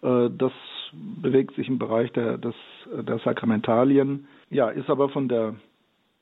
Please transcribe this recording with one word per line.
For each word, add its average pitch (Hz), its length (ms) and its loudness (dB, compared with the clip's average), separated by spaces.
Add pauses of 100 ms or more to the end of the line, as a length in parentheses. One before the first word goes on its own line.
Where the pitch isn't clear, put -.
äh, 123 340 2
das 131 160 0 (400)
bewegt 135 640 0
sich - 120 -4
im 131 100 -2
Bereich 117 360 0
der, 117 260 -2
des, 117 160 -6 (360)
der 117 280 -4
Sakramentalien. 127 1080 2 (220)
Ja, 123 200 2
ist 143 200 -8
aber 139 200 2
von 135 200 -2
der 110 240 0 (680)